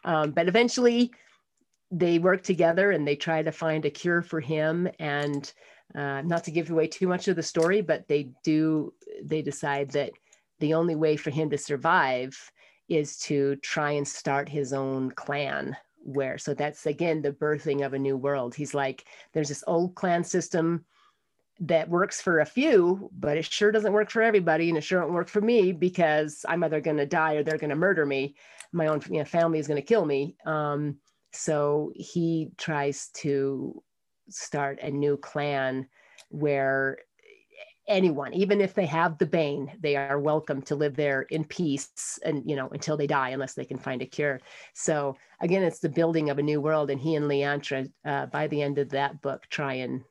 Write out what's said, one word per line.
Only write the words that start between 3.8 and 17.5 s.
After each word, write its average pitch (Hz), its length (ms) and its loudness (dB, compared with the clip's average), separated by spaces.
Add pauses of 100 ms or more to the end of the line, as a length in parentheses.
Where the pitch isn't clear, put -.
a 147 40 2
cure 170 320 0
for 165 200 -4
him. 156 480 0 (100)
And, 143 520 -4 (440)
uh, 139 280 -4
not 170 200 -2
to 165 80 -10
give 160 180 -2
away 160 180 2
too 185 200 -2
much 180 220 0
of 175 80 2
the 160 60 -4
story, 175 380 2
but - 280 -2
they 147 220 0 (120)
do, 156 500 2 (300)
they 151 180 -2
decide 143 500 -4
that 139 200 0 (480)
the 151 140 2
only 165 220 2
way 156 200 2
for 151 140 -6
him 151 220 0
to 147 60 -2
survive 135 960 0 (380)
is 151 300 0
to 139 380 0
try 147 340 -2
and 147 160 0
start 143 420 -2
his 139 240 -4
own 135 380 -2
clan 143 680 -6 (220)
where, 135 380 -4
so - 160 -4
that's, 147 320 -4
again, 156 360 0
the 143 100 -2
birthing 143 540 -2